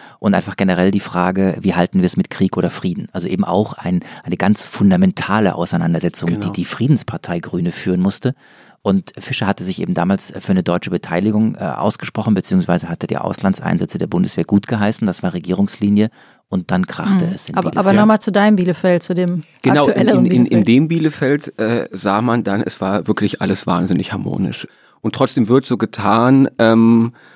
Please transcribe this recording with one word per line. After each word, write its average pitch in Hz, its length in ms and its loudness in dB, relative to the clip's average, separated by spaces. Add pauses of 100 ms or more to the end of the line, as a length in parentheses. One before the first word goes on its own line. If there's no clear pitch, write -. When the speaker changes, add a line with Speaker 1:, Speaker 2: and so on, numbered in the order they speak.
(200)
Speaker 1:
und 101 140 2
einfach 95 200 -2
generell 92 380 2
die 101 80 0
Frage, 92 600 -2
wie 92 120 0
halten 90 280 0
wir's 90 140 0
mit 92 140 -4
Krieg - 260 -2
oder 87 140 0
Frieden? - 400 -6
Also 87 160 -8
eben 185 180 -2
auch 110 280 0
ein, 90 320 -4 (180)
eine 87 140 -6
ganz - 260 0
fundamentale 95 920 2
Auseinandersetzung, 85 720 -2
Speaker 2:
Genau. 104 180 -2
Speaker 1:
die 101 60 -4
die 95 120 -4
Friedenspartei 101 760 -2
Grüne 87 320 -4
führen 92 280 -2
musste. 98 360 -2 (440)
Und 98 380 -2
Fischer 104 300 -6
hatte 101 160 -2
sich 90 180 -6
eben 87 100 -4
damals 90 460 -2
für 101 140 -4
eine 92 100 2
deutsche 87 280 -2
Beteiligung, 104 640 -2
äh, 101 80 -10
ausgesprochen, - 680 -4
beziehungsweise 92 560 -2
hatte - 200 -8
die - 100 -4
Auslandseinsätze - 800 -4
der 87 80 -4
Bundeswehr 90 380 -2
gut - 240 0
geheißen. 110 360 -2
Das 95 200 -4
war 90 100 -2
Regierungslinie. 101 760 0 (380)
Und 92 220 -4
dann - 160 0
krachte 185 400 0
Speaker 3:
Mhm. 180 80 -4
Speaker 1:
es - 140 -14
in - 80 -6
Speaker 3:
Aber, 170 140 -2
Speaker 1:
Bielefeld. 190 160 -2
Speaker 3:
aber 196 140 4
nochmal 214 200 6
zu 202 120 -4
deinem 208 240 4
Bielefeld, 175 460 2
zu 180 120 -4
dem 175 280 -2 (200)
Speaker 2:
Genau, 143 200 4
in, 156 80 4
Speaker 3:
aktuelleren - 360 4
Speaker 2:
in, - 60 4
in, 123 140 4
in 113 180 4
Speaker 3:
Bielefeld. - 40 -2
Speaker 2:
dem 139 200 6
Bielefeld, 151 720 -2
äh, 110 340 -2
sah 98 300 0
man 120 220 2
dann, 98 180 0
es - 180 -6
war 95 280 -2
wirklich - 340 0
alles 95 240 -2
wahnsinnig 90 460 0
harmonisch. 95 540 -4 (340)
Und 110 140 -4
trotzdem 123 340 0
wird 135 180 4
so 123 100 -2
getan, 117 720 4 (100)
ähm, 117 540 4 (240)